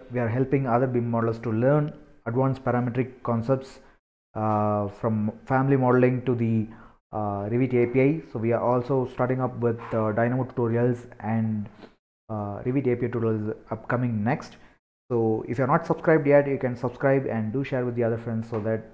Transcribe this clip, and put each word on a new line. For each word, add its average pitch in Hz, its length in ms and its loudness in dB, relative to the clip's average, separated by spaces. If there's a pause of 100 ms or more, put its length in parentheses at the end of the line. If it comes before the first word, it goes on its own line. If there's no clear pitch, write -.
(100)
we 120 80 -4
are 120 100 0
helping 131 380 0
other 120 200 2
bim 120 260 0
modelers 113 300 0
to 117 100 -2
learn 147 400 2 (320)
advanced 131 400 -2
parametric 120 580 -2
concepts, 123 580 -2 (540)
uh, 104 540 0
from 107 440 -2 (140)
family 135 300 2
modeling 127 480 4
to 131 80 2
the, 113 360 0 (420)
uh, 104 380 -4
Revit 123 260 0
A 120 180 6
P 131 80 2
I. 147 300 4
So - 80 -8
we 113 140 0
are 107 100 2
also 123 500 0
starting 127 280 0
up 127 180 -2
with, 117 220 0 (120)
uh, 110 200 0
Dynamo 120 320 0
tutorials 120 600 0 (120)
and, 110 500 -2 (600)
uh, 104 360 -8
Revit 127 280 0
A 120 40 0
P 123 100 -4
I - 20 -2
tutorials 110 480 -2 (160)
upcoming 117 500 -2
next. 131 340 -2 (540)
So 113 380 0
if 123 100 -6
you're 135 80 2
not 165 200 2
subscribed 160 400 2
yet, 143 200 6
you 139 100 -2
can 123 200 -2
subscribe 135 500 0
and 110 260 -2
do 135 120 -2
share 131 200 -2
with 120 120 -4
the 120 80 2
other 113 140 0
friends 113 300 -6
so 113 120 -4
that, 110 340 -2